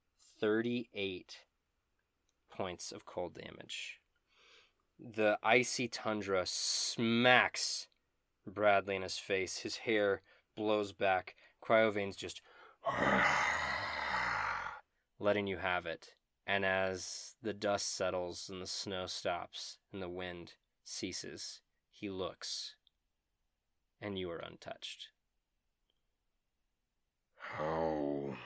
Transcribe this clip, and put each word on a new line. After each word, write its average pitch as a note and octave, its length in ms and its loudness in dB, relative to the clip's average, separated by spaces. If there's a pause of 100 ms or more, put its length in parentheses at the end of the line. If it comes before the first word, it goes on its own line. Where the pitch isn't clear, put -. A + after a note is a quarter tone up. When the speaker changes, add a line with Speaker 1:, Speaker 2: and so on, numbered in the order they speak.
(400)
Speaker 1:
thirty-eight G#2+ 1000 0 (1080)
points F2+ 420 -6
of - 140 -14
cold F2 280 -6
damage. - 680 -12 (1000)
The G#2+ 440 4
icy A#2+ 460 4
tundra G2 560 0
smacks - 1400 2 (600)
Bradley G2 500 4
in F#2+ 40 -2
his F#2 160 -4
face. F#2+ 420 0
His - 180 -4
hair G#2 440 2 (340)
blows G#2+ 380 2
back. F#2+ 420 0 (260)
Cryovane's G#2 540 4
just - 260 -10 (440)
<sighs> - 80 0 (2250)
letting G2+ 280 2
you F#2+ 100 -4
have F2+ 280 0
it. - 280 -8 (340)
And G2 160 2
as F#2+ 800 -2
the G#2+ 120 -2
dust G2+ 420 0
settles F2+ 540 -2
and F#2 120 -8
the F#2 60 -8
snow F#2 400 -4
stops - 720 -6 (120)
and G2 100 -8
the F2+ 60 -6
wind F2 460 -8 (320)
ceases, - 760 -8 (280)
he - 200 -10
looks, - 680 -6 (1200)
and G#2 200 -4
you F2+ 100 -4
are E2+ 80 -6
untouched. - 680 -12 (2250)
Speaker 2:
How, D2+ 960 -2 (100)